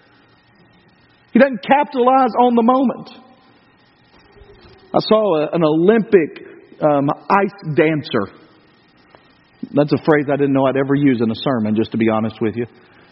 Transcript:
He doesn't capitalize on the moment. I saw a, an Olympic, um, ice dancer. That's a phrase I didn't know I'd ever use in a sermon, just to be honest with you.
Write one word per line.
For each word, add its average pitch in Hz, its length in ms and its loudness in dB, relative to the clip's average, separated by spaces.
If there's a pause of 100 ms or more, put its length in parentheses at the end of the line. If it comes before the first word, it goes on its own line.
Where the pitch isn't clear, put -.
(1300)
He 233 80 4
doesn't 269 240 0
capitalize 262 720 0
on 247 160 2
the 233 160 2
moment. - 640 -4 (1600)
I - 160 0
saw 214 160 2 (160)
a, 151 160 -4
an 170 80 0
Olympic, 175 800 2 (400)
um, 143 240 0
ice 190 680 -4
dancer. 139 540 -2 (1400)
That's 147 180 0
a 143 140 -2
phrase 147 240 2
I 139 80 -2
didn't 143 160 0
know 135 140 2
I'd 131 100 -2
ever 139 180 0
use 135 300 2
in 110 60 0
a 110 100 -8
sermon, 110 340 -2
just 110 180 -2
to 123 40 -6
be 113 160 2
honest 110 300 -4
with 107 140 -4
you. 117 100 -6 (460)